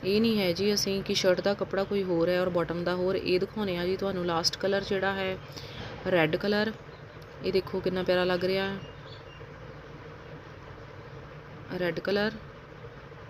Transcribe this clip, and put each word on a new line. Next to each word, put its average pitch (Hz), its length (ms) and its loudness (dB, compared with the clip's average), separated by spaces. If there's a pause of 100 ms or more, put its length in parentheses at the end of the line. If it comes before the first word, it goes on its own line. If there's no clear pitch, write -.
ਇਹ 196 160 6
ਨਹੀਂ 226 180 6
ਹੈ 185 140 4
ਜੀ 196 220 2
ਅਸੀਂ 196 280 0
ਕਿ 202 120 0
ਸ਼ਰਟ 185 260 6
ਦਾ 196 140 4
ਕੱਪੜਾ 196 300 0
ਕੋਈ 202 180 0
ਹੋਰ 170 260 4
ਹੈ 180 120 4
ਔਰ 185 100 4
ਬਾਟਮ 170 340 2
ਦਾ 175 100 2
ਹੋਰ। 185 220 2
ਇਹ 180 240 2
ਦਿਖਾਉਂਦੇ 196 360 -2
ਹਾਂ 175 100 0
ਜੀ 190 100 2
ਤੁਹਾਨੂੰ 190 300 0
ਲਾਸਟ 170 300 2
ਕਲਰ 196 280 2
ਜਿਹੜਾ 196 300 2
ਹੈ 190 220 -2 (680)
ਰੈੱਡ 170 300 6
ਕਲਰ। 208 360 2 (720)
ਇਹ 190 80 0
ਦੇਖੋ 185 280 0
ਕਿੰਨਾ 185 220 0
ਪਿਆਰਾ 180 220 4
ਲੱਗ 180 200 2
ਰਿਹਾ 190 200 2
ਹੈ 196 140 -2 (3000)
ਰੈੱਡ 175 220 0
ਕਲਰ, 202 320 2 (960)